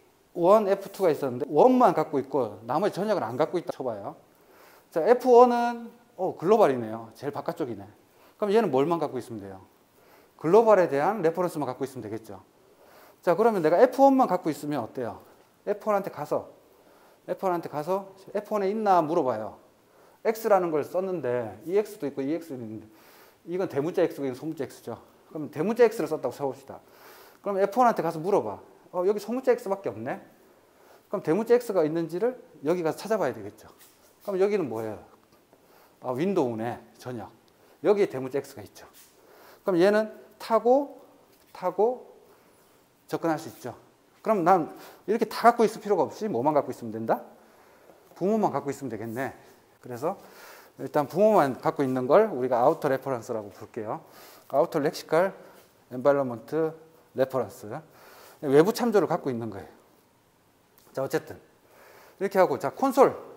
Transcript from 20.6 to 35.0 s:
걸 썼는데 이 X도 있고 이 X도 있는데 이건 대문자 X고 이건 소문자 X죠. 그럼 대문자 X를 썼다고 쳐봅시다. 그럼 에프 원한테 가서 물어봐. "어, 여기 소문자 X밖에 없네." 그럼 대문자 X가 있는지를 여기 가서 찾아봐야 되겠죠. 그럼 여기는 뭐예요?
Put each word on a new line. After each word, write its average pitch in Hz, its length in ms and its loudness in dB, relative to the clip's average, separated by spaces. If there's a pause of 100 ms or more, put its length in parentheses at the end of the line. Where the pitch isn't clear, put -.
걸 151 140 0
썼는데 127 840 -4
이 180 100 -2
X도 208 320 -4
있고 135 140 -6
이 139 120 -4
X도 160 200 -10
있는데 110 320 -12 (580)
이건 175 240 -6
대문자 170 340 -2
X고 151 220 -2
이건 131 100 -4
소문자 147 300 -8
X죠. 117 360 -14 (280)
그럼 151 220 -10
대문자 226 340 0
X를 190 240 2
썼다고 131 260 -4
쳐봅시다. - 460 -8 (600)
그럼 196 180 -4
에프 196 200 0
원한테 226 240 4
가서 160 160 -4
물어봐. 147 420 0 (320)
"어, 180 140 -2
여기 208 120 2
소문자 247 340 0
X밖에 196 360 -4
없네." 120 320 -8 (880)
그럼 196 140 -6
대문자 220 320 2
X가 208 300 2
있는지를 170 580 -4 (220)
여기 170 180 0
가서 156 160 -2
찾아봐야 185 360 -2
되겠죠. 104 340 -16 (540)
그럼 190 180 -4
여기는 196 280 2
뭐예요? 110 360 -8 (960)